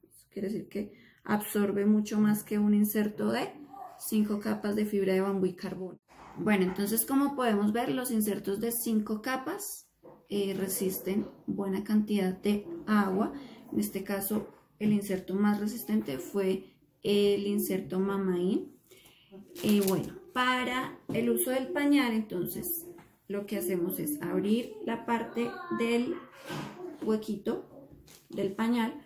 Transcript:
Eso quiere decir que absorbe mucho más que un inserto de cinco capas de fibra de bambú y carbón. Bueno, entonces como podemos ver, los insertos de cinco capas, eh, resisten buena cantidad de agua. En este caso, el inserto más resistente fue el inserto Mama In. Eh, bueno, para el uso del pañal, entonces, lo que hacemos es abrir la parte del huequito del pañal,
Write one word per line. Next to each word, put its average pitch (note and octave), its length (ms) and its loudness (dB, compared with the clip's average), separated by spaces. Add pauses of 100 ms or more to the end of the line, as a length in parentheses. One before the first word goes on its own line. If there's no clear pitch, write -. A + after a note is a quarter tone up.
Eso - 260 -20
quiere G3 180 -6
decir G#3+ 200 -6
que G#3 240 -8 (320)
absorbe G3+ 640 0
mucho G#3+ 340 4
más G#3 240 4
que G#3 140 -2
un G#3 160 6
inserto G#3 580 2
de C#4+ 200 -2 (460)
cinco G#3 420 0
capas G#3+ 360 -2
de G#3+ 100 2
fibra G3 260 2
de F#3+ 80 4
bambú G3 260 2
y F3 80 -2
carbón. F#3 440 -10 (400)
Bueno, G3 260 4
entonces G3+ 400 0
como C#4 300 2
podemos G#3 380 2
ver, B3+ 180 0
los C4 200 -2
insertos G#3 500 0
de A#3 120 -2
cinco G#3+ 480 0
capas, - 680 -6 (400)
eh, G3 280 0
resisten F#3+ 720 -2 (200)
buena G3 360 -2
cantidad G#3 580 2
de G#3 260 0 (200)
agua. G#3 460 2 (400)
En G#3+ 80 2
este F#3+ 240 -4
caso, G3+ 420 -2 (340)
el G#3 140 4
inserto F#3+ 400 -2
más G#3 260 2
resistente G#3+ 580 -2
fue F#3+ 460 0 (380)
el G3+ 440 4
inserto F#3+ 540 0
Mama G3 380 2
In. G#3+ 360 0 (880)
Eh, G#3 240 4
bueno, F3+ 280 0 (180)
para B3+ 680 -2 (140)
el A#3 160 2
uso A#3+ 220 0
del C4 180 0
pañal, C#4+ 460 4
entonces, - 720 -4 (420)
lo G3+ 180 -4
que G3+ 120 -4
hacemos F3+ 420 -2
es - 220 -4
abrir G3+ 500 0 (120)
la A3+ 200 -4
parte A#3 460 -2 (280)
del A#3 380 0 (840)
huequito A3 680 -2 (600)
del G3+ 220 -2
pañal, A#3 540 0